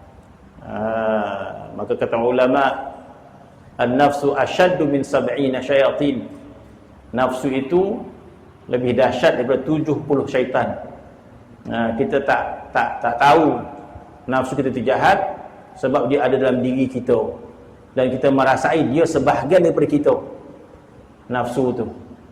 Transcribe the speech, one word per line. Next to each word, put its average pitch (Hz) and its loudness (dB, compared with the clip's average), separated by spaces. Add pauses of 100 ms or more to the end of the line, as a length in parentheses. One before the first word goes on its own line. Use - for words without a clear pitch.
(640)
Ha, 104 -4
maka 104 -6
kata 117 -2
ulama, 127 2 (1040)
"An-nafsu 135 2
ashaddu 156 2
min 139 0
sab'ina 127 0
syayatin." 135 0 (880)
Nafsu 127 0
itu 180 0 (720)
lebih 123 0
dahsyat 131 2
daripada 127 0
tujuh 151 -2
puluh 135 0
syaitan. 127 -2 (960)
Ha, 113 -4
kita - -2
tak, - -4
tak, 117 -2
tak 117 -2
tahu 143 6 (640)
nafsu 131 -2
kita 131 -2
itu 120 -2
jahat 151 4 (560)
sebab 135 0
dia 139 2
ada 131 2
dalam 123 2
diri 127 0
kita. 117 0 (640)
Dan 127 2
kita 135 2
merasai 135 2
dia 151 2
sebahagian 156 2
daripada 156 2
kita. 143 2 (1120)
Nafsu 123 -2
tu. 117 -4 (460)